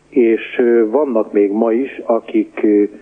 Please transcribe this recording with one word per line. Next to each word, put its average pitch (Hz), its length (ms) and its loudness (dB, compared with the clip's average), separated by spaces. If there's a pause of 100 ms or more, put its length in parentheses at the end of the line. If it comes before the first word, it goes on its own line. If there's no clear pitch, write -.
És, 113 500 0
ö, 117 320 2
vannak 120 420 -2
még 101 200 2
ma 113 200 0
is, 127 320 -4
akik, - 580 -2
ö, 104 200 4 (200)